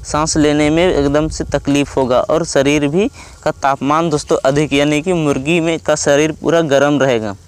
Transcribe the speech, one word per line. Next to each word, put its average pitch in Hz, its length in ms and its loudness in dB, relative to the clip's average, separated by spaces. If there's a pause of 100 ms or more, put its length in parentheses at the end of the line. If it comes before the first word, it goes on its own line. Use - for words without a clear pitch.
सांस 156 320 -2
लेने 151 340 2
में 165 140 2
एकदम 147 440 0
से - 160 -8
तकलीफ़ 143 500 -2
होगा 127 280 2
और 165 240 0
शरीर 143 420 2
भी 190 200 0 (340)
का 151 100 -2
तापमान 143 580 -2
दोस्तों 151 340 -2
अधिक, 143 280 0
यानी 147 300 2
कि 185 100 -2
मुर्गी 151 480 0
में 165 180 -2
का 151 180 0
शरीर 151 360 2
पूरा 165 300 0
गर्म 143 380 2
रहेगा। 113 340 0 (140)